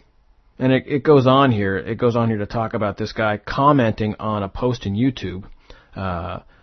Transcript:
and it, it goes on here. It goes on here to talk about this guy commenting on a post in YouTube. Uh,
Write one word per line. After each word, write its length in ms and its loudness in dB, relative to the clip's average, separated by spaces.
and 140 2
it, 140 2
it 160 -4
goes 240 6
on 240 6
here. 280 0
It 180 -6
goes 200 0
on 120 2
here 100 0
to 80 -4
talk 280 -6
about 240 -4
this 140 -6
guy 260 -2
commenting 800 2
on 240 -4
a 80 -6
post 360 -4
in 80 -2
YouTube. 500 -4
Uh, 440 -6